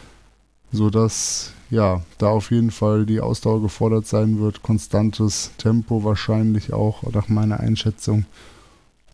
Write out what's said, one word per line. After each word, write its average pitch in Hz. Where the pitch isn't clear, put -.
sodass, 107
ja, 98
da 104
auf 107
jeden 117
Fall 107
die 110
Ausdauer 110
gefordert 107
sein 110
wird, 107
konstantes 107
Tempo 113
wahrscheinlich 107
auch 107
nach 104
meiner 107
Einschätzung. 107